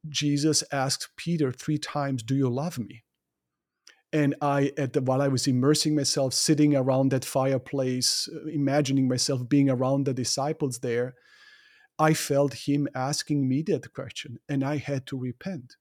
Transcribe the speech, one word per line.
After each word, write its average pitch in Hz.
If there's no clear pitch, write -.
Jesus 147
asked 135
Peter 156
three 151
times, 139
"Do 135
you 135
love 143
me?" 113
And 147
I, 143
at 135
the, 143
while 131
I 143
was 131
immersing 143
myself, 139
sitting 147
around 135
that 131
fireplace, 131
uh, 156
imagining 139
myself 127
being 139
around 131
the 135
disciples 131
there, 123
I 156
felt 143
him 143
asking 139
me 131
that 156
question, -
and 139
I 143
had 135
to 135
repent. 127